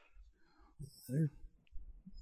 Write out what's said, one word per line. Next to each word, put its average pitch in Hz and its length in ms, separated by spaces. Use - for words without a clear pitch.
They're, 147 220